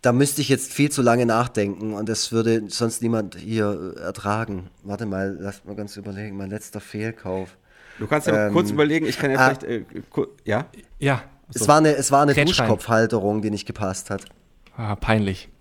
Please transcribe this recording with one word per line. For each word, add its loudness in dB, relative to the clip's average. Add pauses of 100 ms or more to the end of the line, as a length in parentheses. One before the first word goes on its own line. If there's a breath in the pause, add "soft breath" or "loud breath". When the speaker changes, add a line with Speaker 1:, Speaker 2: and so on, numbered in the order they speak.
Speaker 1:
Da 4
müsste 2
ich -2
jetzt 0
viel 2
zu -2
lange 4
nachdenken -2
und -6
das -4
würde 2
sonst -4
niemand -2
hier, -4
äh, -14
ertragen. -4 (140)
Warte -6
mal, -2
lass -10
mal -12
ganz -12
überlegen, -10
mein -10
letzter -10
Fehlkauf. -8 (400 loud breath)
Speaker 2:
Du -6
kannst 0
ja 4
Speaker 1:
Ähm, 0
Speaker 2:
kurz 4
überlegen, 2
ich -2
kann 0
ja 2
Speaker 1:
ah. 8
Speaker 2:
vielleicht, 2
äh, -4 (280)
ku-, -2 (180)
ja? -2 (340)
Speaker 3:
Ja. 0 (320)
Speaker 1:
Es -2
Speaker 3:
So. 2
Speaker 1:
war 10
eine, 6
es 0
war 6
eine 6
Speaker 3:
Grätsch 2
rein. 2
Speaker 1:
Duschkopfhalterung, 2
die -2
nicht -6
gepasst -6
hat. -8 (500)
Speaker 3:
Ah, -4
peinlich. 0 (120)